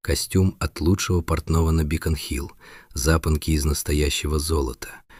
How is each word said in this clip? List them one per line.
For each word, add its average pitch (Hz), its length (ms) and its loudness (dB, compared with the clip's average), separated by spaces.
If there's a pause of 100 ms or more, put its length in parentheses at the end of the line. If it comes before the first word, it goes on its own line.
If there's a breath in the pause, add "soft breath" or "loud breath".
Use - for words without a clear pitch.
Костюм 92 560 0
от - 220 -4
лучшего 87 400 2
портного 80 500 0
на 80 140 2
Бикон-Хилл, 78 680 -4 (420 loud breath)
запонки 78 600 2
из 73 120 2
настоящего 73 760 0
золота, 73 640 -4 (180 loud breath)